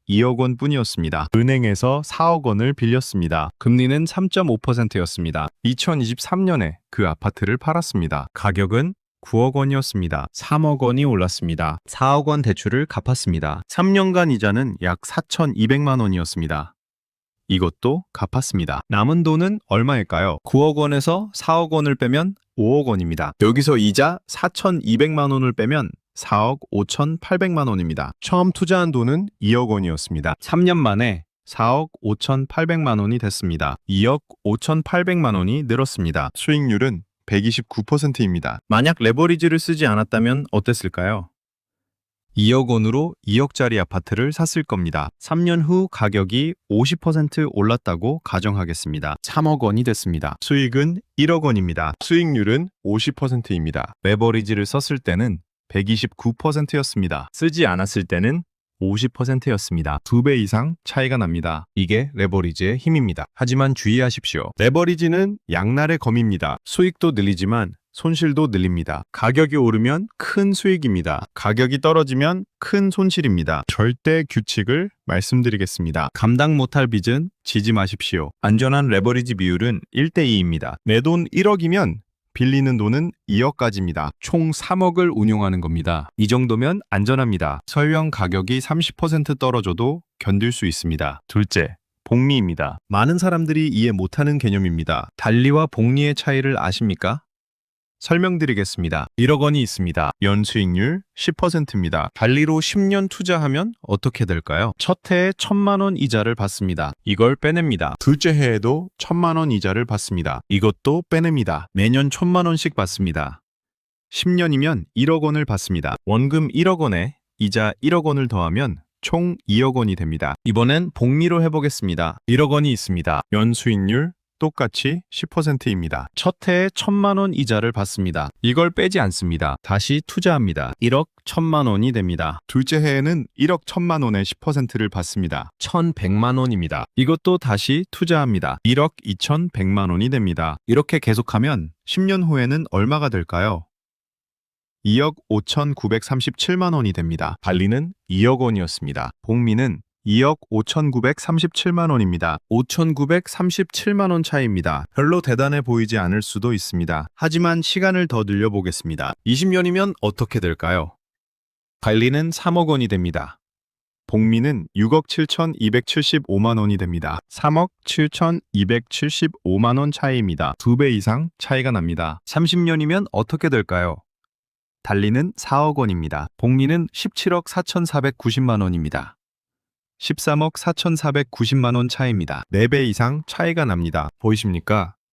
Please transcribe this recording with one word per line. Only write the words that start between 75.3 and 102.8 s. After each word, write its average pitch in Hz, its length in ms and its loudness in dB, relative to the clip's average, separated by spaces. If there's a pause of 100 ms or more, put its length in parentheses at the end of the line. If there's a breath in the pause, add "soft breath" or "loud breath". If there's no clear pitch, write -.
감당 143 420 2
못할 131 300 0
빚은 117 420 0 (140)
지지 110 300 0
마십시오. 95 580 -2 (100)
안전한 131 460 2
레버리지 120 480 0
비율은 92 460 0 (100)
일 143 180 0
대 165 160 0
이입니다. 87 600 0
내 110 160 4
돈 165 300 0
일억이면 175 720 2 (340)
빌리는 131 420 2
돈은 123 340 0 (160)
이억까지입니다. 101 840 0 (100)
총 160 320 0
삼억을 180 600 0
운용하는 104 460 2
겁니다. 82 560 -2
이 107 120 2
정도면 123 520 2 (100)
안전합니다. 101 760 0
설령 156 460 0
가격이 95 500 -2
삼십 156 340 -2
퍼센트 156 400 0
떨어져도 123 680 0 (160)
견딜 101 340 0
수 - 140 -4
있습니다. 76 600 -4
둘째, 101 480 0 (300)
복리입니다. 117 720 0 (100)
많은 120 300 2
사람들이 165 500 0
이해 117 240 2
못하는 143 460 0
개념입니다. 90 800 0
달리와 135 500 2
복리의 139 480 2
차이를 135 420 0
아십니까? 98 640 -2 (800)
설명드리겠습니다. 127 1080 0 (100)
일억 131 240 4
원이 147 200 2
있습니다. 87 500 -2 (100)
연수익률 101 800 0 (140)
십 - 200 -2
퍼센트입니다. 104 800 -2
달리로 151 480 2
십 - 180 -2
년 196 300 2